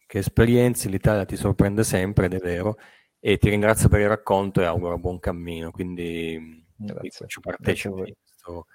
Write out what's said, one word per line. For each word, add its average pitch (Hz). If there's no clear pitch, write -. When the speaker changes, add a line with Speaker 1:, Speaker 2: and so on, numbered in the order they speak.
Speaker 1:
che -
esperienze, 120
l'Italia 98
ti -
sorprende 101
sempre, 95
ed 90
è 95
vero, 92
e 101
ti 107
ringrazio 104
per 104
il 101
racconto 98
e 90
auguro 87
buon 90
cammino, 85
quindi, 85
mm, 80
Speaker 2:
Grazie. -
Speaker 1:
vi -
faccio -
Speaker 2:
Grazie -
a 92
Speaker 1:
partecipe 98
Speaker 2:
voi. 95
Speaker 1:
di 92
questo -